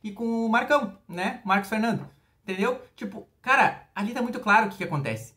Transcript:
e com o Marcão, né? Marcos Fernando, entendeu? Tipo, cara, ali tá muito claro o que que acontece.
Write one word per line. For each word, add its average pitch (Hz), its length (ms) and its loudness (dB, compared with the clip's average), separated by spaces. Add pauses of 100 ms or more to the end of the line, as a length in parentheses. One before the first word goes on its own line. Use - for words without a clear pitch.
e 214 80 -8
com 226 340 -2
o 220 40 0
Marcão, 247 480 2 (100)
né? 185 360 -6
Marcos 196 260 2
Fernando, 220 380 0 (360)
entendeu? 208 360 -2 (160)
Tipo, 214 320 -12 (140)
cara, 254 540 2
ali 208 180 -4
tá 262 80 -2
muito - 180 -4
claro 208 280 4
o - 20 -4
que - 80 -12
que 180 60 -6
acontece. 127 540 -4